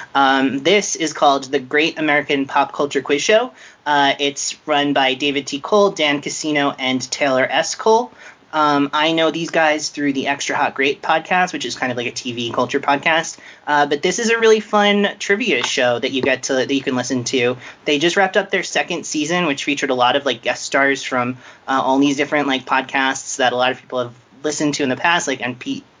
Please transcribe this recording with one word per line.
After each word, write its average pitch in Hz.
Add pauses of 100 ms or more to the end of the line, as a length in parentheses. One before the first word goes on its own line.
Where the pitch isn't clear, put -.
(140)
Um, 135
this 190
is 156
called 139
The 135
Great 147
American 147
Pop 139
Culture 147
Quiz 143
Show. 233 (320)
Uh, 143
it's 143 (100)
run 143
by 135
David 139
T. 143
Cole, 202
Dan 147
Cassino, 147
and 131
Taylor 131
S. 156
Cole. 226 (400)
Um, 147
I 151
know 160
these 160
guys 156
through 143
the 131
Extra 139
Hot 135
Great 135
podcast, 175
which 151
is 120
kind 127
of 120
like 120
a 123
T 123
V 120
culture 127
podcast. 156 (280)
Uh, 147
but 143
this 185
is 226
a 233
really 220
fun 202 (100)
trivia 202
show 123
that 120
you 131
get 131
to, 139
that 143
you 135
can 131
listen 123
to. 123 (260)
They 151
just 170
wrapped 196
up 190
their 185
second 160
season, 165
which 139
featured 139
a 131
lot 127
of, 139
like, 127
guest 120
stars 139
from, 123 (320)
uh, 135
all 131
these 143
different, 143
like, 131
podcasts 135
that 127
a 123
lot 127
of 127
people -
have 123 (280)
listened 151
to 147
in 131
the 127
past, 170
like 131
N 127
P, 127 (160)